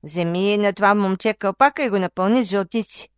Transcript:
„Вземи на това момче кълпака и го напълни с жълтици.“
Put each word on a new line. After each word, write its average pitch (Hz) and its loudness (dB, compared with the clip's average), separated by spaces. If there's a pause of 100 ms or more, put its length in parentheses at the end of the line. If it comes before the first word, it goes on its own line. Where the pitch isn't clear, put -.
„Вземи 175 0
на 202 0
това 202 4
момче 202 0
кълпака 269 0
и 247 -2
го 196 0
напълни 190 0
с 190 -6
жълтици.“ 196 -4